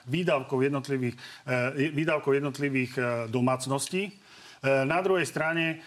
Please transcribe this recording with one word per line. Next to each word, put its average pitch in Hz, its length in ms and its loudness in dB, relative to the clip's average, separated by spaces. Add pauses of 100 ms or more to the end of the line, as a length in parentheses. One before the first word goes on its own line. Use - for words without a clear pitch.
výdavkov 139 560 0
jednotlivých, 135 560 0 (320)
e, 131 400 0
výdavkov 151 480 2
jednotlivých, 135 560 -2
e, 131 80 -2 (320)
domácností. 131 960 -2 (300)
E, 135 240 4
na 156 160 2
druhej 190 240 2
strane, 160 640 -2